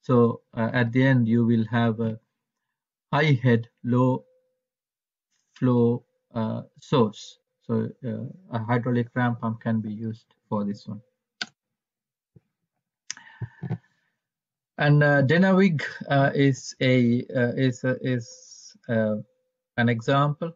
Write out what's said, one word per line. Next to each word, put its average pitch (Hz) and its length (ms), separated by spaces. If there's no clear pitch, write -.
So, 120 400
uh, 113 180
at 120 180
the 127 120
end, 131 240
you 117 180
will 113 240
have 117 300
a 113 200
high 147 300
head, 117 260
low 127 420
flow, 120 500
uh, 113 300
source. - 580
So, 113 220
uh, 117 540
a - 60
hydraulic 120 500
ram 123 220
pump 113 260
can 113 180
be 107 120
used 110 420
for 104 180
this 101 220
one. 104 140
And, 147 240
uh, 143 180
Denavig, 180 600
uh, 139 240
is 139 480
a, 123 440
uh, 120 200
is 131 280
a, 127 180
is, - 720
uh, 110 300
an 117 100
example. 139 680